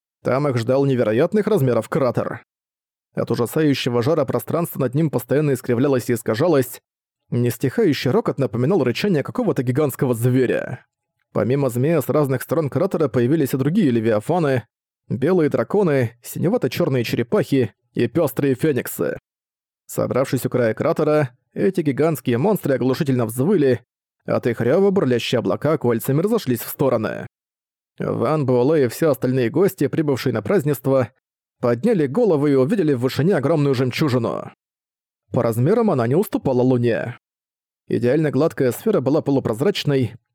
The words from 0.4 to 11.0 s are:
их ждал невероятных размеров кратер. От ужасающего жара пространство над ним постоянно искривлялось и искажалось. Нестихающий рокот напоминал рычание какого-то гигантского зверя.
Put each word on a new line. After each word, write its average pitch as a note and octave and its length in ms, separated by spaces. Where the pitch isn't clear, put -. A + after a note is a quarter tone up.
их B2 100
ждал B2+ 280
невероятных C3+ 640
размеров C3 420
кратер. - 540
От - 160
ужасающего A#2+ 720
жара D3+ 200
пространство D3 580
над B2+ 120
ним D3+ 160
постоянно C#3 440
искривлялось B2+ 580
и - 20
искажалось. C3 640
Нестихающий B2 800
рокот F3 260
напоминал C3 460
рычание C#3 400
какого-то C#3+ 400
гигантского B2+ 500
зверя. A#2+ 720